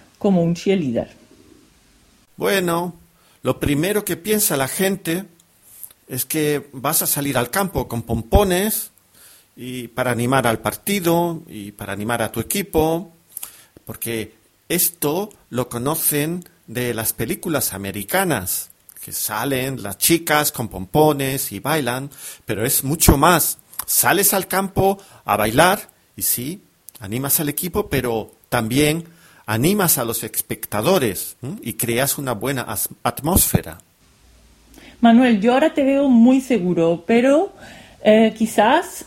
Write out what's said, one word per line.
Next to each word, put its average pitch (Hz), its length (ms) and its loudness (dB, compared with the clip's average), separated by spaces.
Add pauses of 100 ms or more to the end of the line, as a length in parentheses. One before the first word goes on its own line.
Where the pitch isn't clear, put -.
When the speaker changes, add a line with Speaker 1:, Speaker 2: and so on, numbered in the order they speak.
(180)
Speaker 1:
como 190 240 2
un 170 140 2
cheerleader? 160 560 -2 (1300)
Speaker 2:
Bueno, 175 580 0 (480)
lo 127 160 0
primero 175 440 0
que 165 140 -4
piensa 208 400 0
la 135 100 0
gente 190 580 -2 (840)
es 127 180 -6
que 147 480 -2
vas 139 300 -2
a 170 40 -6
salir 143 300 -2
al 120 140 -2
campo 190 360 -2
con 117 140 -4
pompones 185 880 0 (680)
y 123 320 -10
para 127 220 -2
animar 120 380 2
al 110 120 0
partido 170 880 0
y 104 260 -12
para 98 200 -10
animar 113 300 -2
a 104 80 -4
tu - 80 -6
equipo, 165 720 -2 (760)
porque 110 480 -8 (340)
esto 165 600 -2 (220)
lo 123 180 -4
conocen 151 720 -4 (220)
de 120 300 -4
las 110 180 -4
películas 139 600 -4
americanas, 101 1000 -4 (340)
que - 60 -16
salen 127 720 -4
las 101 160 -10
chicas 156 520 2
con 113 180 -6
pompones 139 840 0
y 196 80 -8
bailan, 139 500 -4 (360)
pero 107 200 -2
es 127 180 0
mucho 143 320 4
más. 156 440 4 (260)
Sales 160 480 2
al 190 140 -2
campo 190 500 0 (260)
a 104 140 2
bailar 135 500 2 (300)
y 98 60 -10
sí, 147 400 -4 (360)
animas 120 400 -2
al 151 100 -2
equipo, 185 400 -4
pero 123 420 -2 (180)
también 143 560 0 (400)
animas 156 540 2
a 127 40 0
los 113 200 -6
espectadores, 117 1200 -2
¿m? 151 180 -8
Y 113 120 -8
creas 120 440 -2
una 139 160 -6
buena 120 300 -4
as-, - 260 -8 (140)
atmósfera. 123 760 0 (1200)
Speaker 1:
Manuel, 233 420 6
yo 233 120 2
ahora 311 220 2
te 294 80 2
veo 277 240 2
muy 254 320 8
seguro, 175 680 0
pero, 269 460 4 (540)
eh, 220 320 6
quizás 233 680 2